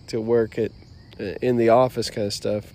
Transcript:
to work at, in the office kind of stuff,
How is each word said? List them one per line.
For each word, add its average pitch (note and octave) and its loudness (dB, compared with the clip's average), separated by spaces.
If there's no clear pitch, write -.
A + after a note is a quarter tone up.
to A#2 -6
work A2+ 0
at, A2 -2
in A#2+ -2
the A#2 4
office A#2+ 2
kind G#2 -4
of G#2+ -6
stuff, G#2 -6